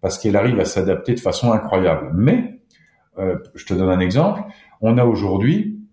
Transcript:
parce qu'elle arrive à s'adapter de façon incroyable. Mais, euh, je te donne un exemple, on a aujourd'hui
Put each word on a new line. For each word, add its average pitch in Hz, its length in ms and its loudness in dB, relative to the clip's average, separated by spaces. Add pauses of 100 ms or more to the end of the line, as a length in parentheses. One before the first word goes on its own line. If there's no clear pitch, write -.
parce 95 160 -4
qu'elle 104 180 0
arrive 107 240 2
à 90 60 2
s'adapter 95 480 -2
de 117 60 -2
façon - 320 0
incroyable. 92 640 0
Mais, 151 440 0 (600)
euh, 92 180 -2 (160)
je - 140 -20
te 95 80 -2
donne 92 140 2
un 92 100 2
exemple, 131 420 0 (400)
on 113 160 4
a 123 80 4
aujourd'hui 107 760 0 (120)